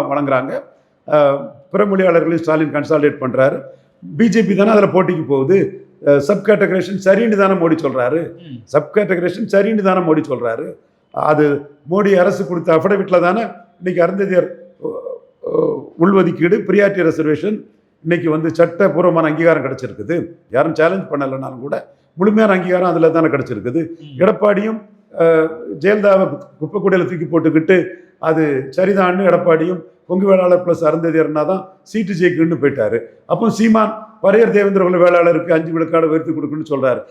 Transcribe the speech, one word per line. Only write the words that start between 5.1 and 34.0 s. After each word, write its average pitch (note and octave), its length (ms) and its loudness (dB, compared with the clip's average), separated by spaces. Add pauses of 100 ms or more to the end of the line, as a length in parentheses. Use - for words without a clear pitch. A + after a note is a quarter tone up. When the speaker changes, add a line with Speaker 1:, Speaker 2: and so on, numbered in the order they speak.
Speaker 1:
போகுது. C#3 600 0 (180)
அஹ், C#3+ 120 4
சப் - 300 -2
கேட்டகரைசேஷன் F#3+ 580 0
சரின்னு G#3 320 2
தானே G3 180 2
மோடி E3 200 0
சொல்றாரு. C#3+ 600 -2
Speaker 2:
ம். C3 280 -18
Speaker 1:
சப் - 320 -2
கேட்டகரைசேஷன் F#3 540 -2
சரின்னு G#3 320 2
தானே F#3 180 2
மோடி D#3 280 2
சொல்றாரு. A#2+ 460 -6 (380)
அது D3 480 0 (300)
மோடி G3 240 2
அரசு F3+ 320 0
கொடுத்த E3+ 300 0
அஃபிடவிட்ல F#3+ 440 2
தானே G3 260 0 (320)
இன்னைக்கு F3 240 -2
அருந்ததியர், F3+ 460 0 (360)
அஹ், - 1000 -6 (180)
உள்ஒதுக்கீடு F3+ 640 2
பிரியாரிட்டி F#3+ 360 2
ரெசர்வேஷன் D#3+ 640 -2 (380)
இன்னைக்கு E3 280 -2
வந்து D#3+ 240 -2
சட்டபூர்வமான E3+ 760 2
அங்கீகாரம் D3+ 360 2
கிடைச்சிருக்குது. C3 600 -6 (240)
யாரும் D3+ 240 0
சேலஞ்ச் E3+ 360 -2
பண்ணலைனாலும் C3+ 500 -8
கூட - 340 -10 (200)
முழுமையான G#3 380 2
அங்கீகாரம் F3+ 360 0
அதுல E3 220 4
தானே D#3+ 160 2
கிடைச்சிருக்குது. B2+ 640 -4 (100)
Speaker 2:
ம். C#3+ 200 -10
Speaker 1:
எடப்பாடியும், G#3 600 0 (380)
அஹ், E3 320 4 (280)
ஜெயலலிதாவை F#3+ 600 2 (200)
குப்பை D#3+ 240 -6
கூடையில F#3 220 2
தூக்கி E3+ 200 -6
போட்டுக்கிட்டு D#3+ 640 2 (320)
அது D3+ 580 -2
சரிதான்னு F#3 480 0
எடப்பாடியும் E3+ 580 0 (240)
கொங்கு F#3+ 200 -2
வேளாளர் F3+ 400 2
பிளஸ் E3+ 180 -2
அருந்ததியர்னா D3+ 600 0
தான் F#3+ 220 -4 (140)
சீட்டு G#3 300 -6
ஜெயிக்குன்னு E3 480 0
போயிட்டாரு. A#2 400 0 (260)
அப்போ G#3 240 0
சீமான் A3 420 2 (300)